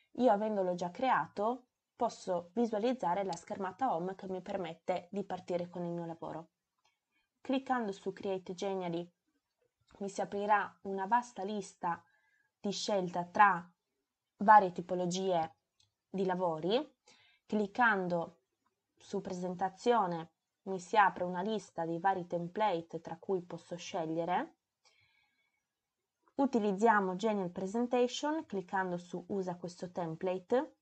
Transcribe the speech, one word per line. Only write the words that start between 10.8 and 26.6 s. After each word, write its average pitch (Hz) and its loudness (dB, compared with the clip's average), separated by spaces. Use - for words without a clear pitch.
una 190 -4
vasta 233 0
lista 190 -6
di 202 -4
scelta 185 -2
tra 190 6
varie 202 10
tipologie 180 0
di 190 -2
lavori. 180 0
Cliccando 190 0
su - -6
presentazione 185 -2
mi 190 -6
si 180 -6
apre 190 4
una 180 -4
lista 196 -4
di 170 -2
vari 185 0
template 175 -2
tra 160 -12
cui 190 -2
posso 175 -12
scegliere. 175 -2
Utilizziamo 208 4